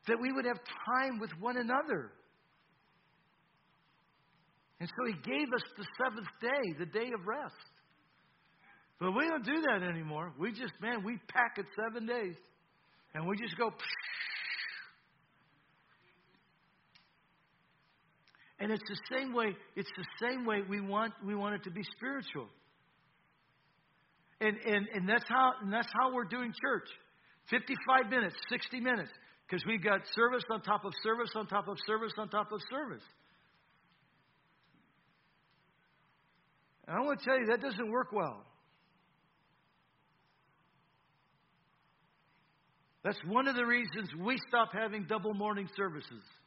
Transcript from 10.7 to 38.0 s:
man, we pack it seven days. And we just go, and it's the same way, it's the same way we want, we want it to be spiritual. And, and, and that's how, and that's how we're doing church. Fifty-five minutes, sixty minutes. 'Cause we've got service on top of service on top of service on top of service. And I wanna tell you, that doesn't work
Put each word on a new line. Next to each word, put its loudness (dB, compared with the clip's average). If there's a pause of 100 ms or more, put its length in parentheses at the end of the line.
man, -2
we -4 (120)
pack 4
it -4 (160)
seven -4
days. -2 (760)
And -2
we 2
just -6
go, 2 (4000)
and 0
it's -2
the -6
same -2
way, 2 (220)
it's -6
the -4
same -2
way 2
we -2
want, 0 (120)
we -2
want 0
it -6
to -8
be -6 (120)
spiritual. -6 (1900)
And, 6
and, 4
and 0
that's 4
how, 8
and -2
that's 2 (120)
how 6
we're 2
doing -2
church. 0 (600)
Fifty-five 4
minutes, 2 (140)
sixty -2
minutes. 0 (400)
'Cause 0
we've 0
got 6 (140)
service 4
on 0
top 2
of -4 (100)
service 2
on -2
top 0
of -4
service 0
on -6
top 0
of -6
service. -6 (3750)
And -4
I 2
wanna 2
tell 4
you, 2
that 4
doesn't -2
work 0